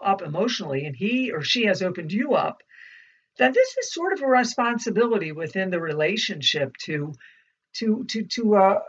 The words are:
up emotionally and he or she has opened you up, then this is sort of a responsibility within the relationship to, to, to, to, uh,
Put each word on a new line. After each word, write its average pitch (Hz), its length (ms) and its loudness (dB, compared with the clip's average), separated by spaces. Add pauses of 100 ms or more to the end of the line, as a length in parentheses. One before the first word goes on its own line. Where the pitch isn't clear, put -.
up 196 180 2
emotionally 156 640 -2
and 147 80 -8
he 226 380 -2
or 160 100 -4
she 220 260 0
has 190 140 2
opened 180 300 -4
you 247 240 0
up, - 280 -2 (760)
then 254 160 4
this 508 240 4
is 494 140 -6
sort 359 220 -2
of 285 80 -6
a 269 60 -2
responsibility 233 1040 2
within 165 380 -4
the 180 100 -2
relationship 151 960 -2
to, 151 360 -6 (600)
to, 226 320 0
to, 220 180 -4
to, 220 320 2
uh, 196 340 6